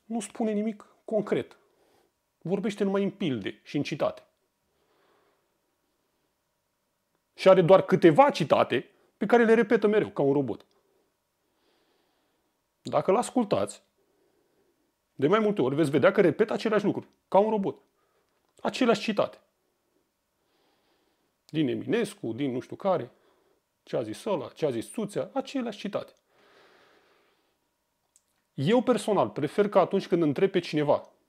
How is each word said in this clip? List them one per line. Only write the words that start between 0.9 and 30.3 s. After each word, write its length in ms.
concret. 520
Vorbește 420
numai 200
în 80
pilde 520
și 140
în 60
citate. 400
Și 160
are 120
doar 200
câteva 480
citate 600
pe 80
care 200
le 80
repetă 340
mereu, 220
ca 120
un 120
robot. 320
Dacă 300
l-ascultați, 720
de 120
mai 120
multe 220
ori 140
veți 140
vedea 220
că 100
repetă 320
aceleași 320
lucruri, 220
ca 120
un 100
robot. 320
Aceleași 400
citate. 360
Din 220
Eminescu, 680
din 180
nu 80
știu 160
care, 360
ce 120
a 60
zis 240
ăla, 220
ce 180
a 40
zis 220
Țuțea, 420
aceleași 460
citate. 340
Eu 280
personal 480
prefer 400
că 100
atunci 280
când 140
întreb 300